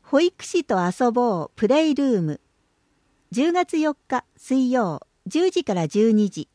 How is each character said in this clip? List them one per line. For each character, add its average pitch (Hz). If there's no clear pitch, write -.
保 285
育 349
士 -
と 202
遊 202
ぼ 226
う -
プ 214
レ 311
イ 285
ル 277
ー 233
ム。 151
十 277
月 349
四 302
日 -
水 262
曜、 208
十 339
時 349
か 208
ら 165
十 214
二 214
時 -